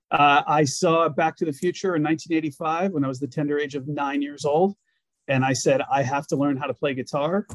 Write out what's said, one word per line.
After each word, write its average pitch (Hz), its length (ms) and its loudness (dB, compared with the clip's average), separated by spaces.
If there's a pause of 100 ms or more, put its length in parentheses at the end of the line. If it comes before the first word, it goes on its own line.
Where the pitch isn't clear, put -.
Uh, 147 380 6
I 151 160 4
saw 165 460 2
Back 156 280 0
to 175 80 -2
the 156 60 -2
Future 175 460 -2
in 151 60 0
nineteen 160 340 -2
eighty-five 165 560 -2
when 143 100 0
I 135 60 0
was 127 100 -6
the 139 80 -6
tender 147 320 -2
age 147 160 -4
of 131 100 -6
nine 143 360 -2
years 143 240 -8
old. 170 320 2 (500)
And 131 160 2
I 131 80 2
said, 131 300 2 (100)
"I 139 120 2
have 143 240 -2
to 151 100 -2
learn 143 180 0
how 135 120 -6
to 131 60 -4
play 143 200 -4
guitar." 151 600 -2